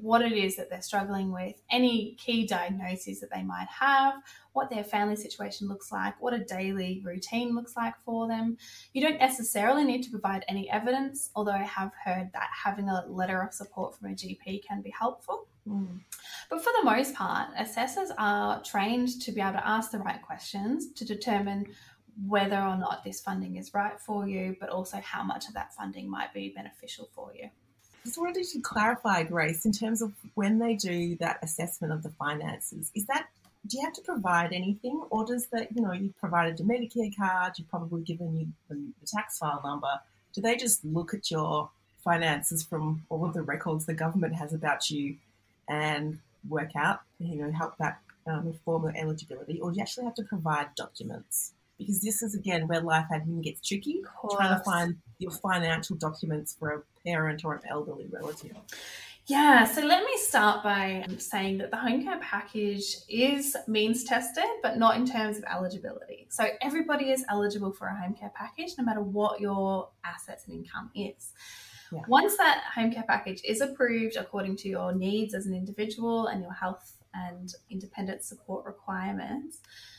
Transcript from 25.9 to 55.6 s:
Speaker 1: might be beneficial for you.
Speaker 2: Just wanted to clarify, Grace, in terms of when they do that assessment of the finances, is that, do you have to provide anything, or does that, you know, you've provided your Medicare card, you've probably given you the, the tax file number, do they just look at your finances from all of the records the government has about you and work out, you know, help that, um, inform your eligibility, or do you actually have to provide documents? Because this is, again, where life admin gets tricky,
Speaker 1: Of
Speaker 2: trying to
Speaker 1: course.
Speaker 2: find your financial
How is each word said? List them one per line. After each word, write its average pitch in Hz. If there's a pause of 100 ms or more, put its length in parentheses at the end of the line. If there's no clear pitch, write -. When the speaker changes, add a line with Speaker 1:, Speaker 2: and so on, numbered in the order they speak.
Speaker 1:
might -
be 98
beneficial -
for -
you. - (520)
Speaker 2:
Just 240
wanted 349
to 330
clarify, 214
Grace, 160
in 214
terms 220
of 214 (200)
when 208
they 233
do 175
that 165
assessment 170
of 156
the 156
finances, 151
is 208
that, 302 (400)
do 233
you 277
have 320
to -
provide 180
anything, 208
or 220
does 240
that, 226
you 240
know, 190
you've 190
provided 165
your 180
Medicare 226
card, 185
you've 170
probably 170
given 165
you 160 (240)
the, 147
the -
tax 214
file 147
number, 139 (320)
do -
they 226
just 240
look 165
at 202
your 151 (340)
finances 160
from 156
all 165
of 165
the 165
records 156
the 165
government 160
has 160
about 156
you 143 (520)
and 151 (300)
work 156
out, 160 (180)
you 170
know, 147
help 160
that, 156 (260)
um, 160
inform 160
your 156
eligibility, 156
or 175
do 175
you 208
actually -
have 240
to 226
provide 156
documents? - (240)
Because 196
this 214
is, 214
again, 175
where 170
life 160
admin 160
gets -
tricky, 294 (240)
Speaker 1:
Of 208
Speaker 2:
trying 196
to 185
Speaker 1:
course. -
Speaker 2:
find 175 (220)
your 180
financial 165